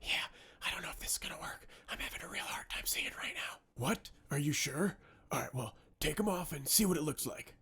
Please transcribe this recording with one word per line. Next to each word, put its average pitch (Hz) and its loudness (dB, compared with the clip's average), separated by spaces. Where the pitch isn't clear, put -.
yeah, - 0
I - -2
don't - -4
know - -6
if - -8
this - -4
is - 2
gonna - -6
work. - -8
I'm - -6
having - -4
a - -8
real - -4
hard - -4
time - -2
seeing - 0
right - -2
now. - -6
What? 135 2
Are 143 0
you 147 4
sure? 147 2
All 123 2
right, - -2
well, 127 -4
take - 0
em 214 4
off 180 0
and 139 -6
see - 8
what 180 6
it 151 2
looks 151 0
like. - -8